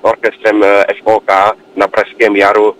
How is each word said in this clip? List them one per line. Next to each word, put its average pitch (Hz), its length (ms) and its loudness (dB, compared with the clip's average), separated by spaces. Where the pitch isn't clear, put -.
orchestrem, 107 600 -2
eh, 101 240 2
F 101 160 -4
O 110 160 2
K 98 340 0
na 98 120 0
Pražském 104 480 -2
jaru. 101 440 2